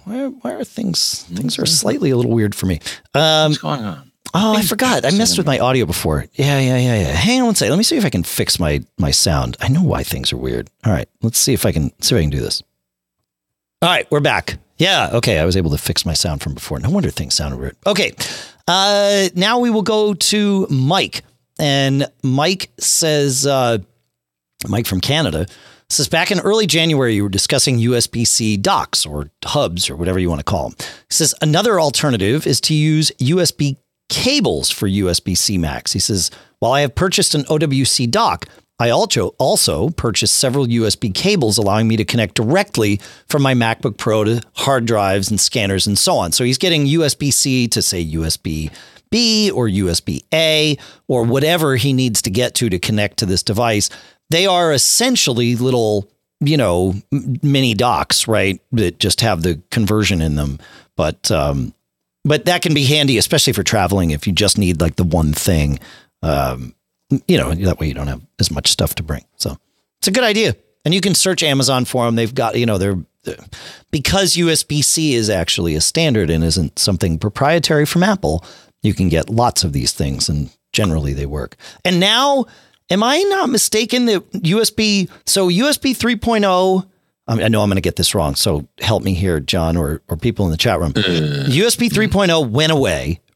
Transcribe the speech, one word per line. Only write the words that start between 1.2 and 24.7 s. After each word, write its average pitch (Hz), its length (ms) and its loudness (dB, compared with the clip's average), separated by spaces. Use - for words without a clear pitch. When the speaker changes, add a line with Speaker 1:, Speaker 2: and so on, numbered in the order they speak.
Speaker 1:
things 175 340 -6
are - 40 -4
Speaker 2:
Mm-hmm. - 120 0
Speaker 1:
slightly 196 360 0
a 127 60 2
little 120 160 0
weird 107 220 2
for - 120 -4
me. 87 140 0
Um, 156 360 4
Speaker 2:
What's 151 80 0
going 147 260 -6
on? 135 260 -10
Speaker 1:
oh, 214 180 2
I 214 40 2
Speaker 2:
Things 214 120 0
Speaker 1:
forgot. 220 360 0
I 123 80 2
messed 208 260 0
with 175 80 0
my 135 120 2
audio 127 280 2
before. 76 480 -2
Yeah, 139 240 0
yeah, 127 180 2
yeah, 123 240 2
yeah. 71 120 0
Hang 208 280 2
on 247 60 2
one 226 80 2
second. 107 160 0
Let 156 80 2
me 220 60 2
see 339 120 0
if 226 80 0
I 147 60 0
can 90 120 0
fix - 380 -4
my, 73 220 0
my 76 120 0
sound. 67 500 0
I - 80 -4
know 156 140 2
why 139 200 0
things - 300 -6
are 64 40 -4
weird. 60 320 -6
All 110 80 2
right. 67 160 -2
Let's 113 160 0
see - 160 2
if - 100 0
I 101 80 2
can, 73 180 0
see - 120 0
if 113 40 4
I 85 40 4
can 73 80 0
do 67 100 -2
this. - 220 -4
All 170 60 2
right, 175 220 0
we're 147 100 2
back. 123 380 -2
Yeah, 160 360 2
okay. 113 240 2
I 78 60 2
was 90 120 2
able 85 140 0
to 73 80 0
fix - 260 -4
my - 100 -2
sound 76 280 -4
from 143 120 -6
before. - 260 -8
No 101 100 -2
wonder 190 200 0
things 73 240 -6
sounded 67 240 -4
weird. 67 180 -8
Okay. 196 280 0
Uh, 202 640 2
now 208 240 2
we 247 120 2
will 220 120 2
go 214 320 0
to 202 540 0
Mike. 139 540 0
And 139 480 0
Mike 147 560 0
says, 143 680 0
uh, 123 320 2
Mike 110 180 -2